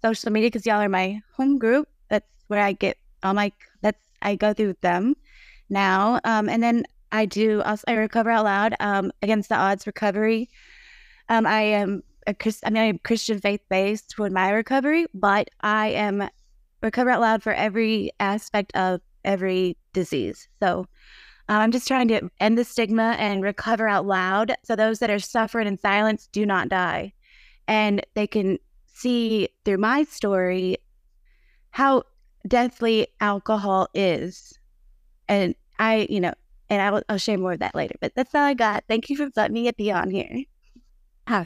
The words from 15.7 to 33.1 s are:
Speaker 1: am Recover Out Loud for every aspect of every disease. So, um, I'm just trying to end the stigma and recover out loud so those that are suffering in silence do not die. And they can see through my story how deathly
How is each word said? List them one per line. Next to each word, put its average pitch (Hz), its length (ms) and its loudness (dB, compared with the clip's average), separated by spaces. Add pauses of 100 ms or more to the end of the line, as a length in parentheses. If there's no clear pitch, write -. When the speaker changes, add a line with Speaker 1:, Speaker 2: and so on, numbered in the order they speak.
Speaker 1:
am 202 380 -2 (540)
Recover 247 300 0
Out 233 100 2
Loud 220 220 2
for 214 100 -2
every 214 680 -2
aspect 202 560 -2
of 185 280 0 (240)
every 185 500 0 (160)
disease. 143 560 -4 (100)
So, 185 280 0 (640)
um, 208 80 2
I'm 220 120 4
just 247 160 -2
trying 254 220 2
to 208 220 0 (100)
end 220 160 4
the 240 80 2
stigma 226 540 0
and 202 240 -2
recover 220 440 -2
out 196 200 0
loud 196 480 0 (100)
so 233 100 -2
those 220 260 0
that 233 100 0
are 208 80 0
suffering 220 480 -2
in 196 100 -4
silence 208 560 0
do 208 140 0
not 190 240 0
die. 185 420 -2 (560)
And 214 460 2
they 208 120 0
can 196 320 0 (280)
see 233 640 0 (160)
through 196 120 2
my 254 260 2
story 185 720 -2 (960)
how 269 320 2 (440)
deathly 233 600 2 (120)